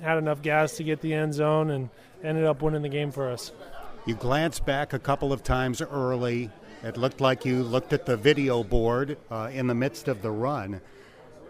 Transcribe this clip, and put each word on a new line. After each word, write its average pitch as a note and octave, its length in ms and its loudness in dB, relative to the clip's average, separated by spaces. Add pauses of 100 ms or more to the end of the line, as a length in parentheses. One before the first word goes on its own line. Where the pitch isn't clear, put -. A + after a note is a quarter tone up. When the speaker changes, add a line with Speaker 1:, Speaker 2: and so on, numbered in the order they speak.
Speaker 1:
had D#3+ 160 2
enough D3+ 240 0
gas D3+ 380 2
to E3+ 40 -6
get D#3 200 -2
the D#3+ 100 0
end D#3 220 0
zone D#3 340 2
and C3 220 -4 (320)
ended D#3+ 240 0
up D3 160 2
winning D#3 180 2
the D3 80 -2
game D3 240 -2
for C3+ 160 -2
us. - 240 -8 (540)
Speaker 2:
You A2+ 80 0
glanced C#3 500 0
back C#3+ 300 0
a B2+ 40 -2
couple C#3 360 0
of - 80 -4
times B2+ 400 0
early. B2 680 -2 (320)
It A2+ 140 -8
looked B2+ 240 -2
like C3 240 4
you B2+ 180 2
looked B2 300 0
at C#3+ 140 0
the B2 100 2
video C3 480 4
board, A#2+ 540 2 (120)
uh, A2+ 220 -4
in C3 140 -2
the B2 80 2
midst C3 340 -2
of G2+ 140 -2
the A2+ 80 -2
run. G#2+ 500 -4 (680)